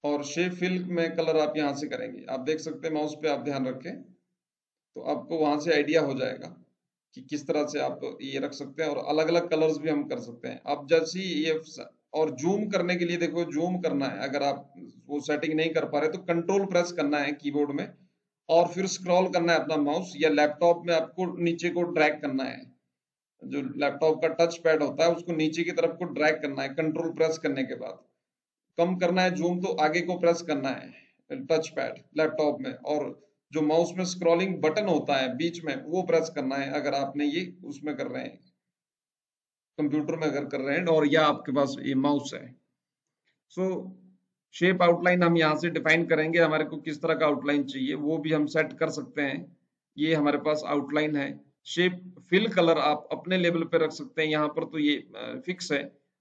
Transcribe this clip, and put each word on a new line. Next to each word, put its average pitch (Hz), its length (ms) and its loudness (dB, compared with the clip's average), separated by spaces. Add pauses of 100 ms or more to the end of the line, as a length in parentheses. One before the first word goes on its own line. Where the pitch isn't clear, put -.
और 147 200 -2
शेप 180 280 -2
फिल 180 320 -2
में 165 320 -2
कलर 160 200 2
आप 151 200 2
यहाँ 143 180 0
से 143 140 -6
करेंगे, 117 420 -8
आप 127 100 -4
देख 156 200 -2
सकते 160 280 -8
हैं, 156 60 -4
माउस 151 200 -2
पे 156 140 -4
आप 135 120 0
ध्यान 135 260 -4
रखें - 360 -8
तो - 960 -20
आपको 151 380 -4
वहां 147 220 2
से 160 140 2
आइडिया 147 260 4
हो 139 140 -2
जाएगा - 500 -8 (500)
कि 131 80 -18
किस 143 240 -8
तरह 147 200 0
से 147 140 -4
आप 139 420 -6
ये 135 160 -8
रख 143 140 -4
सकते 143 300 -8
हैं, 151 80 -2
और 135 180 -4
अलग-अलग 160 400 2
कलर्स 156 300 2
भी 156 120 -2
हम 147 180 0
कर 127 100 -4
सकते 120 300 -12
हैं। - 180 -10
आप - 220 -4
जैसे 160 300 4
ही 190 60 -6
ये 156 380 -2
स-, - 280 -16 (240)
और 151 160 2
जूम 180 380 -2
करने 180 280 0
के 175 80 -2
लिए 170 120 -2
देखो, 170 280 -2
जूम 165 360 -2
करना 143 260 -2
है, 107 120 -6
अगर 139 240 -4
आप 135 300 -4 (340)
वो 143 140 -4
setting 156 340 -2
नहीं 160 160 2
कर 160 140 0
पा - 140 -2
रहे 156 120 2
तो 185 80 -8
control 180 480 0
press 175 260 0
करना 147 260 0
है 143 140 0
keyboard 143 380 -2
में, - 240 -6 (540)
और 170 200 6
फिर 180 180 -2
scroll 180 420 2
करना 170 240 2
है 160 80 4
अपना 156 160 -2
mouse, 147 400 0
या 151 140 4
laptop 151 560 4
में 170 80 2
आपको 160 440 -2
नीचे 170 320 0
को 175 120 0
drag 151 400 2
करना 135 220 -2
है, 123 280 -12 (720)
जो 135 180 -6
laptop 143 640 0
का 160 40 2
टच 170 300 2
पैड 156 240 4
होता 147 220 0
है 170 100 4
उसको 170 180 -6
नीचे 160 320 0
की 170 60 -2
तरफ 165 280 0
को - 60 -4
ड्रैग 156 380 0
करना 135 200 -4
है 139 60 -4
कंट्रोल 160 440 -2
press 160 260 2
करने 135 260 -2
के - 100 -8
बाद। - 320 -12 (720)
कम 180 180 2
करना 180 260 2
है 185 80 4
zoom 175 300 -2
तो 190 80 -2
आगे 156 320 2
को 175 180 -4
press 170 240 2
करना 139 260 -4
है - 260 -8 (380)
टच 151 360 -2
पैड 123 260 -6 (220)
laptop 151 440 0
में, 131 140 -8
और - 520 -6 (260)
जो 156 100 0
mouse 165 360 4
में 185 60 -2
scrolling 170 560 2
button 156 260 0
होता 143 300 2
है 127 200 -2
बीच 170 280 -4
में 135 200 -6
वो 175 180 -2
press 165 280 2
करना 135 260 -4
है 139 160 -4
अगर 143 220 -2
आपने 139 300 -2
ये 170 400 -2
उसमें 143 320 -10
कर 139 100 -6
रहे 127 160 -8
हैं, - 180 -14 (1400)
computer 147 380 -2
में 156 100 -2
अगर 143 180 -2
कर 139 160 -6
रहे 139 180 -2
हैं 180 80 -2
और 156 200 4
या 156 200 6
आपके 147 260 0
पास 139 280 0
ये 135 140 -2
mouse 139 400 0
है। - 220 -14 (1040)
So 185 320 -4 (600)
shape 180 300 4
outline 175 400 6
हम 170 160 6
यहाँ 151 200 4
से 165 120 0
define 160 360 2
करेंगे, 160 320 2
हमारे 156 260 4
को 160 120 -8
किस 147 260 -8
तरह 160 120 2
का 151 120 2
आउटलाइन 143 380 0
चाहिए 135 300 -4
वो 151 240 -2
भी 156 140 -2
हम 151 140 2
set 156 260 0
कर 156 180 -2
सकते 147 320 -6
हैं। 139 340 -6 (420)
ये 156 160 2
हमारे 147 240 2
पास 151 280 0
outline 147 500 0
है। 143 240 -4 (240)
Shape - 500 -2 (160)
fill 214 180 4
color 170 300 6
आप 147 340 0
अपने 175 260 -2
label 170 260 2
पे 165 140 0
रख 156 120 2
सकते 151 320 -6
हैं, 156 60 2
यहाँ 151 200 2
पर 160 160 -4
तो 151 140 -8
ये, 147 180 2 (200)
अ, 117 300 -10
fix 180 260 -6
है। - 340 -6 (140)